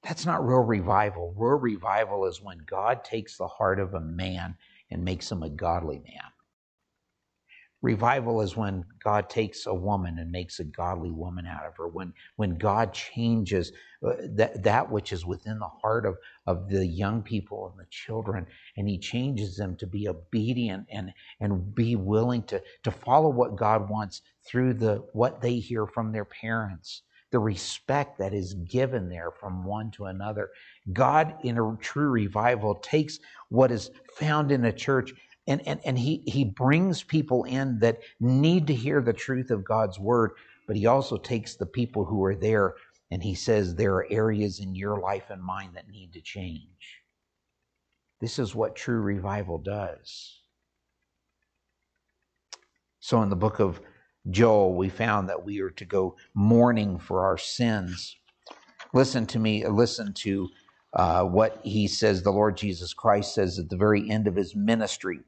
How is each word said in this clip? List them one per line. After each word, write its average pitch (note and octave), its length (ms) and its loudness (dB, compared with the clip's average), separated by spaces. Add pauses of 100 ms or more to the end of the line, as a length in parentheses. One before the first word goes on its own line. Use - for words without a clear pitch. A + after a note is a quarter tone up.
That's - 220 -8
not D#3+ 200 0
real B2+ 140 6
revival. F#2+ 760 2
Real A#2+ 200 4
revival G#2 680 0
is F2+ 160 -4
when F#2 260 -16
God A2 380 -2
takes - 320 -8
the F2+ 100 -6
heart G2 320 2
of G2 140 -4
a F2+ 80 -6
man F2+ 560 -6 (340)
and - 120 -4
makes F2+ 280 -4
him E2+ 120 -6
a D#2+ 60 -6
godly D#2+ 500 -2
man. - 260 -18 (1600)
Revival A#2 580 2
is G2 160 -2
when G2 300 -4 (180)
God G#2 260 2
takes - 360 -4
a G#2+ 80 -4
woman F#2 440 -2
and E2 140 -8
makes F2 300 -8
a - 20 -6
godly F2 480 -6
woman E2+ 340 -8
out D#2 200 -12
of D#2+ 100 -14
her, E2 140 -8
when, F2 240 -10 (240)
when F2+ 200 -2
God G#2 360 0
changes, G#2+ 800 -2 (340)
uh, - 60 0 (220)
that, G#2+ 280 2
that A2+ 260 2
which G#2 220 -4
is F2 140 -6
within G#2 340 -6
the G2+ 80 -8
heart A2 380 -2
of, F#2+ 100 -2 (320)
of F#2 220 -4
the F#2+ 180 0
young G2 340 -2
people G2+ 460 -8
and F2+ 100 -18
the F#2 120 -20
children, G2 580 -8 (300)
and G2+ 100 -2
he G2+ 100 -2
changes G#2+ 600 -4
them F#2 180 -6
to G#2+ 100 -10
be G2+ 220 -6
obedient A2 840 -4
and, G2 220 -10 (300)
and G2+ 340 -2
be A#2 220 2
willing A2 460 2
to, - 200 -6 (200)
to A2+ 80 -2
follow D3+ 380 4
what A#2+ 280 2
God G#2+ 320 2
wants G#2 320 -6 (240)
through B2+ 300 2
the, G#2+ 360 0
what A#2+ 300 0
they A#2+ 140 0
hear A2+ 300 -4
from A2 280 -4
their G#2+ 100 -4
parents, A2 760 -6 (300)
the B2+ 80 4
respect A2 760 -2
that G2 160 -4
is F#2+ 200 -4
given G#2+ 560 -2
there E2+ 220 -8
from F#2 340 -10
one G#2+ 260 -6
to G2+ 140 -12
another. G2+ 460 -6 (420)
God, D3 500 4
in A#2+ 140 -2
a A2+ 240 0
true D3 260 -2
revival, G#2+ 680 2
takes - 440 -2 (300)
what B2 220 6
is G#2+ 200 -4 (240)
found D3+ 380 2
in B2+ 100 2
a A2+ 80 4
church C3 400 0 (340)
and, C#3 220 0
and, C#3+ 160 -6
and B2+ 160 0
he, D3 260 0
he C#3 200 2
brings D3 580 2
people C3+ 400 2
in C3 360 -2
that A2+ 200 4 (220)
need C#3+ 460 6
to D3+ 60 4
hear C3+ 280 2
the A#2+ 100 2
truth B2+ 400 -2
of G2+ 140 -2
God's G#2+ 340 0
word, A2+ 320 4 (360)
but G#2+ 100 -2
he G#2 80 2
also B2+ 320 4
takes - 380 -6
the F#2+ 100 -6
people G#2 400 -2
who G2 180 0
are F#2+ 100 2
there G2+ 420 2 (360)
and F2+ 100 -4
he F#2 140 -4
says, G2+ 400 2
"There G2 200 2
are F#2 140 0
areas G#2 520 0
in F#2+ 120 -8
your G2+ 280 -4
life F#2+ 280 -4
and F#2 140 -14
mine F#2 300 -8
that F2 160 -18
need F#2+ 240 -20
to E2+ 80 -20
change." E2 800 -12 (1200)
This A2+ 180 -6
is A2+ 160 -2
what A2 180 0
true A#2 280 -2
revival G2 560 -2
does. - 840 -10 (2500)
So A#2 200 2
in G2+ 80 2
the G2 60 0
book G#2 240 0
of F#2+ 220 2 (480)
Joel, G2+ 460 6
we F#2+ 120 2
found G#2 400 0
that F#2 160 -6
we G2+ 160 -8
are F#2+ 120 -4
to - 120 -14
go F#2+ 320 0 (180)
mourning A2 680 4
for F#2 260 0
our F#2 120 2
sins. G2 800 -4 (800)
Listen B2+ 320 4
to A2+ 140 -2
me, G#2+ 280 2
listen G#2+ 460 2
to, G2 340 -2 (460)
uh, F2+ 320 4
what G#2 400 4
he G#2 240 2
says, G2 340 2
the G2+ 80 4
Lord G#2 240 4
Jesus F2+ 380 -6
Christ G#2 420 2
says F#2 240 0
at D#2+ 80 -4
the F#2+ 80 -6
very G#2 340 4
end G#2+ 160 2
of F#2+ 120 2
his F#2+ 180 -2
ministry. G2+ 720 0